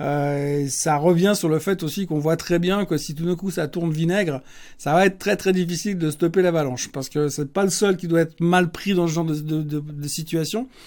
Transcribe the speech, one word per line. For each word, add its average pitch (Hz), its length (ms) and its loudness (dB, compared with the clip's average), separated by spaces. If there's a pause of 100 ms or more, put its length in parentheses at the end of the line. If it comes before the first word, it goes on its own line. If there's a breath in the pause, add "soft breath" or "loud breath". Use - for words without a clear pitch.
Euh, 143 680 0
ça 151 280 0
revient 175 380 4
sur 170 140 -2
le 156 100 2
fait 185 240 -2
aussi 175 240 -4
qu'on 151 140 -2
voit 160 160 2
très 170 240 0
bien 185 240 0
que 160 140 -2
si 151 160 -8
tout 160 100 -6
d'un 180 100 0
coup 190 160 -4
ça 160 160 -2
tourne 170 240 -4
vinaigre, 160 520 0 (360 loud breath)
ça 143 140 -2
va 185 140 6
être 190 120 0
très, 196 180 0
très 190 160 2
difficile 180 460 0
de 156 140 0
stopper 175 300 2
l'avalanche, 151 500 0
parce 135 160 -6
que 147 200 0
c'est 139 240 -6
pas 202 120 2
le 190 60 2
seul 190 260 2
qui 175 100 -8
doit 165 140 4
être 160 180 -2
mal 175 320 4
pris 196 240 -2
dans 175 140 2
ce 160 40 -2
genre 165 120 0
de, 160 100 -2
de, 156 280 -2
de, 151 180 -4
de 147 260 -8
situation. 165 640 -4 (180 loud breath)